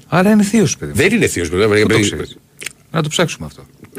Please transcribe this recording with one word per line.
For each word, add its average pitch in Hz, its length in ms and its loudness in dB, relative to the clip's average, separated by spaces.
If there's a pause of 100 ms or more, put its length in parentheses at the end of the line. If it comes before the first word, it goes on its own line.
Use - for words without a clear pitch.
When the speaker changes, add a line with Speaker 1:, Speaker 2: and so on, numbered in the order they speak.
Speaker 1:
Άρα 185 240 0
είναι 208 120 4
θείος, 202 340 0
παιδί 73 140 -10
μου. 71 60 -6
Speaker 2:
Δεν 180 140 2
είναι 185 160 2
θείος, 85 220 -6
παιδί 90 120 0
μου, 110 80 4
Speaker 1:
Πού 101 60 2
το 107 60 4 (120)
Speaker 2:
επειδή 113 80 4
Speaker 1:
ξέρεις; - 360 -4 (540)
Να 160 120 -2
το 151 60 -6
ψάξουμε - 360 -4
αυτό. - 180 -18 (360)